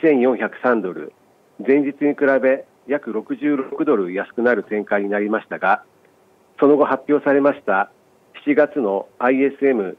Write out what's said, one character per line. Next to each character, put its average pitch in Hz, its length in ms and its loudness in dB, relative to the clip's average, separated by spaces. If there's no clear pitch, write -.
千 151 160 4
四 123 180 2
百 110 240 -6
三 120 220 0
ド 92 100 -8
ル、 78 200 -12
前 139 180 4
日 139 200 -6
に 147 120 2
比 147 120 -2
べ 131 220 2
約 135 240 -4
六 110 240 -6
十 143 200 -2
六 139 280 -6
ド 151 100 2
ル 92 180 -2
安 95 200 -6
く 120 100 -4
な 120 100 4
る 104 120 -2
展 104 200 -4
開 104 200 -2
に 101 40 -4
な 104 120 -2
り 104 100 -2
ま 107 100 -2
し - 60 -16
た 82 140 -10
が、 95 240 0
そ 143 60 4
の 143 100 6
後 143 80 4
発 131 240 -2
表 147 160 0
さ 143 80 2
れ 139 80 2
ま 143 140 4
し - 80 -18
た 98 280 -2
七 143 80 2
月 147 240 2
の 98 300 -2
ア 123 120 0
イ 135 120 2
エ 139 160 0
ス 139 80 0
エ 135 60 4
ム 98 260 -4